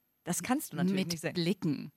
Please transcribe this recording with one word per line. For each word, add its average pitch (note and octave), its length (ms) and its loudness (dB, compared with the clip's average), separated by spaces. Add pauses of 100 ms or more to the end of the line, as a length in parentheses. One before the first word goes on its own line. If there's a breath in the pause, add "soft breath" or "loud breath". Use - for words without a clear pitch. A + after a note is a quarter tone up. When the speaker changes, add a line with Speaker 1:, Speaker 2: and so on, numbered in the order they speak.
(240)
Speaker 1:
Das F3 180 -2
kannst B3+ 300 -2
du D#3+ 40 -6
natürlich F#3+ 300 2
Speaker 2:
Mit E3+ 60 -4
Speaker 1:
nicht E3 100 -4
sagen. E3 120 -2
Speaker 2:
Blicken, E3 640 0